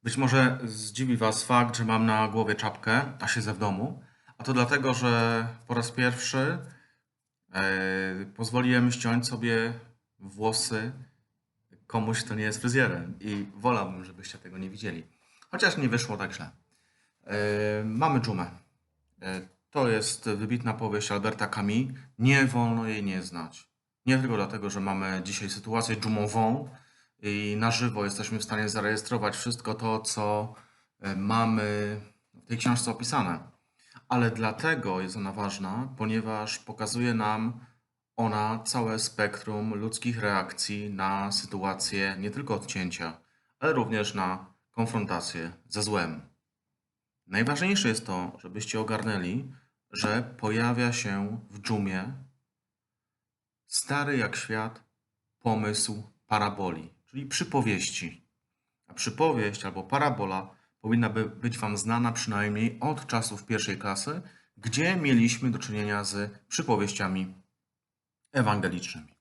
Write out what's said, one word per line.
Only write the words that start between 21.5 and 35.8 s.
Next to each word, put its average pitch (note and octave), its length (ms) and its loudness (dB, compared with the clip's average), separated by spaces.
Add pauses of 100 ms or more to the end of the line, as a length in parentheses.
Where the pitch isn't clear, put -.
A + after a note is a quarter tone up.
Nie C3+ 280 8
wolno A#2 400 2
jej G#2+ 180 -2
nie F#2+ 180 -2
znać. E2+ 540 -12 (300)
Nie C3 120 6
tylko B2+ 180 2
dlatego, G2+ 340 -2
że G2+ 100 -4
mamy F#2+ 440 -2
dzisiaj G2 260 -4
sytuację A2+ 460 -2
dżumową A2 720 2 (540)
i G#2 360 -2
na A#2 120 4
żywo A2+ 340 2
jesteśmy G#2 340 -2
w G#2 60 -4
stanie G#2+ 240 -2
zarejestrować G#2+ 680 0
wszystko A#2 380 -4
to, A2 260 0
co, G#2+ 540 -2 (460)
e, G2 160 -4
mamy G#2 840 2 (340)
w - 120 -20
tej A#2 120 -4
książce A#2+ 320 2
opisane. A2 480 -2 (720)
Ale A#2+ 220 4
dlatego A2 720 -2
jest F#2+ 160 -6
ona F#2+ 160 -6
ważna, G2+ 640 -4